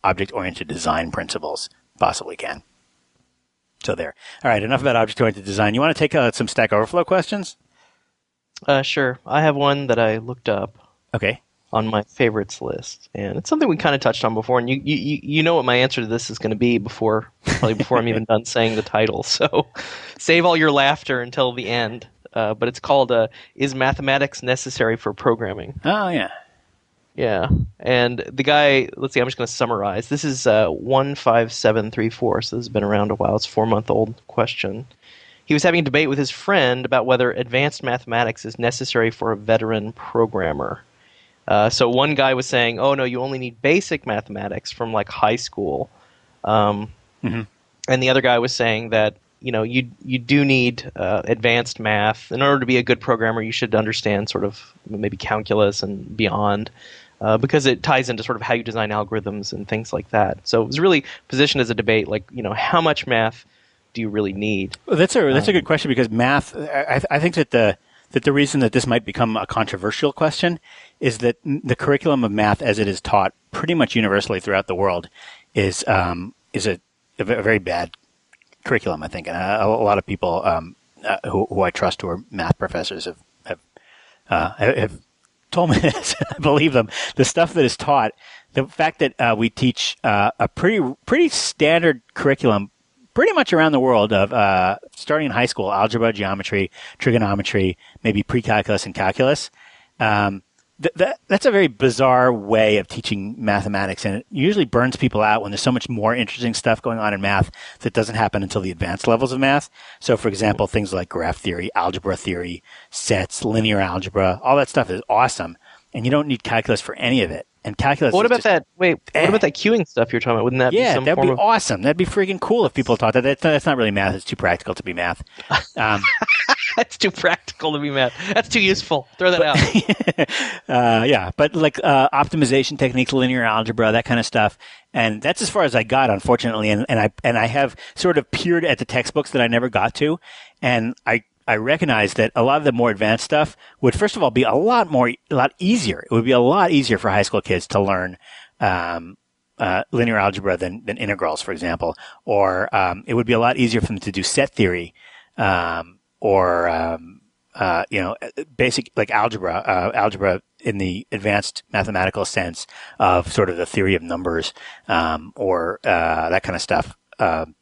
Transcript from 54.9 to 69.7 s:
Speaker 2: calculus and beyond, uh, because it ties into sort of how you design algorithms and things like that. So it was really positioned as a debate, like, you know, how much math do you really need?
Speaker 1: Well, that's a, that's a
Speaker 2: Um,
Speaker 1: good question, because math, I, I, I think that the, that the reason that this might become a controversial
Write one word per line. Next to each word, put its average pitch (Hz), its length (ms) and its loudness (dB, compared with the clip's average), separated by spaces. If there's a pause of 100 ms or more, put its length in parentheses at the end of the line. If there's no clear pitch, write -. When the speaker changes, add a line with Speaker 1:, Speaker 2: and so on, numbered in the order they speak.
Speaker 2:
calculus 104 640 0
and 101 320 -10
beyond, 104 540 0 (500)
uh, 110 180 2
because 135 280 2
it 127 180 0
ties 135 260 2
into 110 140 -6
sort 120 140 -6
of - 40 -10
how 127 120 0
you 117 100 -2
design 110 260 -4
algorithms 104 640 -4
and 95 160 -10
things 110 240 -6
like - 200 -6
that. 104 360 0
So 117 140 2
it 110 60 -2
was 131 120 -6
really 170 240 2 (240)
positioned 139 340 2
as 117 80 0
a 117 60 0
debate, 110 320 0
like, 104 240 -4
you 123 100 -10
know, 104 120 -4
how - 260 0
much 160 260 0
math 113 400 0 (480)
do 120 60 -8
you 113 80 -4
really 104 260 -2
need? 101 520 -4
Speaker 1:
Well, 202 100 0
that's 170 220 4
a, 147 160 4
that's 165 160 2
a - 20 4
Speaker 2:
Um, 185 40 4
Speaker 1:
good 175 100 0
question, 156 240 0
because 120 200 2
math, 127 460 0
I, 147 460 -2 (100)
I, 143 60 0
I - 20 2
think 170 160 0
that 156 160 0
the, 113 260 4 (340)
that 127 120 -2
the 143 100 2
reason 143 260 2
that 127 140 2
this 127 140 2
might 117 180 0
become 110 300 -4
a 101 100 -4
controversial 107 680 -4